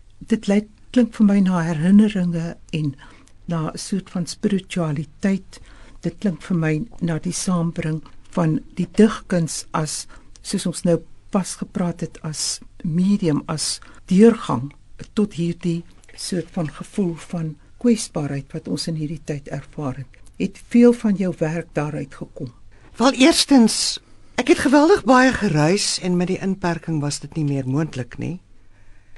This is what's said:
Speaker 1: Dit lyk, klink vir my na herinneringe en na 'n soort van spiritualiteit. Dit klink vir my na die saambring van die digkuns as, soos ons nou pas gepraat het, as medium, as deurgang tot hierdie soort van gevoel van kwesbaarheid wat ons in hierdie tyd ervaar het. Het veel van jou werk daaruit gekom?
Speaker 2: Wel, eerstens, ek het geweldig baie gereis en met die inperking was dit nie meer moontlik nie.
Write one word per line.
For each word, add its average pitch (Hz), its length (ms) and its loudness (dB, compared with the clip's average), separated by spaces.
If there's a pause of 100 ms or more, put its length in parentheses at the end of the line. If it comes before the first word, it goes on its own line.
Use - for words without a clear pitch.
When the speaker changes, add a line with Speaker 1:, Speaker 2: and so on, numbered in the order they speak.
(180)
Speaker 1:
Dit - 280 -4
lyk, 208 200 2 (240)
klink 240 240 2
vir 214 120 4
my 202 120 4
na 185 220 2
herinneringe 175 960 2 (140)
en 151 240 -4 (500)
na 165 260 -4
'n 165 80 -10
soort - 320 -6
van 180 160 -6
spiritualiteit. 185 1300 -4 (400)
Dit 170 180 -6
klink 170 240 -4
vir 185 140 -2
my 156 260 0 (180)
na 165 180 -2
die 175 140 -6
saambring 165 720 -2 (280)
van 160 300 0 (140)
die 175 180 -4
digkuns - 800 2
as, - 360 -4 (340)
soos - 260 -6
ons - 160 -6
nou 170 160 4 (320)
pas 190 240 -2
gepraat 175 460 -6
het, - 220 -10
as - 380 -8 (240)
medium, 180 640 0
as - 340 -6 (240)
deurgang 185 680 4 (400)
tot 208 200 -2
hierdie 170 500 -4 (340)
soort - 340 -6
van 160 200 -4
gevoel 175 440 -4
van 160 420 -8 (220)
kwesbaarheid 143 760 -2
wat 160 160 -12
ons - 200 -6
in 170 60 -4
hierdie 156 300 -8
tyd 143 240 -8
ervaar 143 480 -8
het. - 240 -16 (180)
Het - 300 -6
veel 240 240 6
van 226 220 0
jou 185 240 -2
werk 165 340 -4
daaruit 147 420 -6
gekom? - 380 -14 (440)
Speaker 2:
Wel, 262 160 4
eerstens, 262 880 4 (340)
ek 262 180 2
het 349 60 2
geweldig 302 500 4
baie 254 240 6
gereis 180 720 2
en 180 140 0
met 180 120 0
die 190 120 -4
inperking 175 600 -4
was 143 200 -4
dit 147 160 -14
nie 156 120 -2
meer 139 200 -4
moontlik 135 500 -4
nie. 135 220 -8 (760)